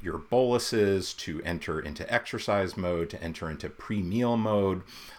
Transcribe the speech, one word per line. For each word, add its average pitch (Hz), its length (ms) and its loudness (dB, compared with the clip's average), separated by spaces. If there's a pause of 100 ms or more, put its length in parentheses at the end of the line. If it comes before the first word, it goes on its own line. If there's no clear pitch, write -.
your 80 160 -4
boluses, 113 960 4
to - 300 -6
enter 85 360 -2
into 76 320 -6
exercise 104 680 0
mode, 87 320 0
to - 120 -10
enter 82 280 -6
into 76 180 -6
pre-meal 113 680 0
mode. 101 420 2 (380)